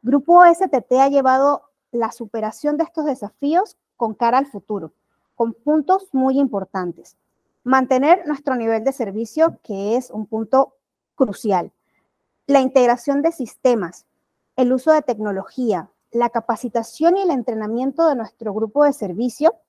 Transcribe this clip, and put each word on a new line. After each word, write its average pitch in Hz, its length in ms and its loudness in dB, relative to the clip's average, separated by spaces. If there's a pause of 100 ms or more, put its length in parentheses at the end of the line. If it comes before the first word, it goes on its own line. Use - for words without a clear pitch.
Grupo 285 420 6
S 349 240 6
T 254 140 -2
T 254 180 0
ha 269 80 4
llevado 269 560 2 (280)
la 233 200 -4
superación 220 680 -6
de 220 60 0
estos 202 220 -6
desafíos 285 720 -4 (180)
con 220 180 -4
cara 233 240 0
al 277 80 0
futuro, 196 460 -10 (440)
con 226 180 -2
puntos 311 580 -2
muy 262 260 0
importantes. 190 800 -4 (460)
Mantener 262 640 2
nuestro 277 280 -4
nivel 226 280 -2
de 262 80 -2
servicio, 233 720 -2
que 202 320 -4
es 254 160 -6
un 214 160 -8
punto 226 480 0 (400)
crucial. 196 560 -2 (760)
La 277 140 4
integración 262 640 0
de 330 100 0
sistemas, 226 760 -4 (500)
el 254 180 0
uso 262 180 0
de 311 100 4
tecnología, 208 880 -6 (240)
la 233 160 0
capacitación 233 840 -2
y 392 60 -2
el 370 100 0
entrenamiento 247 800 -2
de 277 60 0
nuestro 220 380 -8
grupo 214 300 0
de 294 80 4
servicio 226 640 -2 (140)